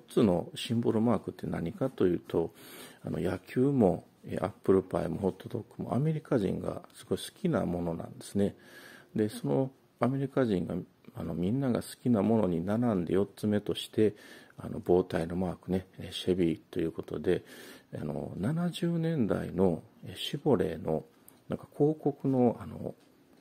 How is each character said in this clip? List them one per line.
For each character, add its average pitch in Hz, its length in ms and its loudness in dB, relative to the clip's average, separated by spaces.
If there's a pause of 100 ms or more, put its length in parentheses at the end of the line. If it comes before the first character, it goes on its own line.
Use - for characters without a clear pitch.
つ - 140 4
の 90 320 4
シ - 180 -6
ン 117 80 2
ボ 117 120 2
ル 110 80 2
マ 113 160 2
ー - 20 -2
ク - 140 -6
っ - 20 -16
て - 140 -8
何 85 240 -4
か 131 180 -2
と - 160 2
い 87 80 4
う 82 60 -2
と、 82 340 -2 (500)
あ 104 60 -6
の、 80 80 -2
野 92 200 -2
球 131 340 0
も、 95 340 4 (200)
え、 - 140 -6
ア - 60 0
ッ 92 40 -4 (120)
プ 101 100 4
ル 95 100 8
パ 87 200 -2
イ 82 60 -2
も 82 100 -4
ホ 95 120 2
ッ - 20 -8
ト - 160 -14
ド 113 100 -6 (100)
ッ - 80 -20
グ - 80 -6
も - 100 -2
ア 113 40 2
メ 151 140 2
リ 151 80 -4
カ 147 180 0
人 90 220 0
が 87 220 -6 (120)
す - 100 -20
ご - 120 -2
い - 20 -10
好 - 60 -10 (140)
き 185 100 -2
な 101 180 2
も 87 160 -2
の 85 120 -2
な - 100 -8
ん - 140 -14
で - 60 -16
す - 120 -8
ね。 98 180 2 (640)
で、 107 120 2
そ - 200 -8
の 135 220 0 (280)
ア 120 80 2
メ 135 140 0
リ 139 80 -2
カ 135 180 2
人 92 180 2
が、 85 120 -4 (400)
あ 87 80 -8
の、 85 100 -6
み 87 160 0
ん 131 100 0
な 135 100 0
が 104 120 0
好 - 60 -14 (140)
き - 60 0
な 110 140 4
も 110 160 4
の 101 100 2
に 85 160 0
並 110 300 0
ん 90 100 0
で 80 100 0
四 98 120 4
つ - 200 -8
目 104 140 2
と 85 140 -4
し - 160 -8
て、 107 240 2 (440)
あ - 100 -12
の、 - 100 -8
棒 92 260 4
体 82 220 -4
の 87 100 -6
マ 90 160 -2
ー 82 40 -8
ク - 140 -14
ね、 92 160 -2 (120)
え、 92 140 -12
シ - 160 -4
ェ 92 80 4
ビ 85 200 2
ー - 40 -16 (100)
と - 100 -4
い 82 60 0
う 80 60 -4
こ - 100 -10
と - 160 -8
で、 82 260 0 (500)
あ - 100 -8
の、 73 320 -6
七 165 340 -2
十 170 280 -2
年 160 280 0
代 90 260 -2
の、 87 300 2 (220)
え、 104 120 -12
シ - 200 -6
ボ 143 200 4
レ 87 180 0
ー 82 80 -10
の、 80 220 -2 (440)
な - 80 -2
ん - 20 -14
か - 80 -16 (100)
広 151 220 2
告 143 300 -2
の、 127 320 4
あ 95 60 -10
の、 - 280 -10 (460)